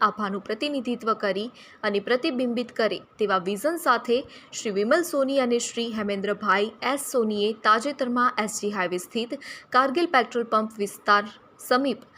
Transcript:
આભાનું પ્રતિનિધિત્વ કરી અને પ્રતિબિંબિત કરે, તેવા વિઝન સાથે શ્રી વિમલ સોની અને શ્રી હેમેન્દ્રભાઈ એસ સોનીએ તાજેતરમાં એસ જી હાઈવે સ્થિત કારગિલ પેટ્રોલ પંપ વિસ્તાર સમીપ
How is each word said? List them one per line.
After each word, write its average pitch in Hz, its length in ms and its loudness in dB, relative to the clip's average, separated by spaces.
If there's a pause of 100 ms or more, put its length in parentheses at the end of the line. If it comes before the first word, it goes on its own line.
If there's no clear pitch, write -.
આભાનું 202 400 0
પ્રતિનિધિત્વ 233 720 -4
કરી 208 380 -2 (320)
અને 202 160 0
પ્રતિબિંબિત 247 720 0
કરે, 208 300 0 (180)
તેવા 202 180 2
વિઝન 202 380 -2
સાથે 247 480 2 (300)
શ્રી - 180 -6
વિમલ 226 300 4
સોની 277 380 0
અને 240 200 2
શ્રી 233 320 -6
હેમેન્દ્રભાઈ 208 800 0 (120)
એસ 277 160 -2
સોનીએ 214 540 0
તાજેતરમાં 247 800 2 (100)
એસ - 180 -6
જી 208 100 -2
હાઈવે 180 260 -2
સ્થિત 226 320 -6 (400)
કારગિલ 269 360 2
પેટ્રોલ 247 380 2
પંપ 220 340 0
વિસ્તાર 208 460 2 (360)
સમીપ 254 380 0 (200)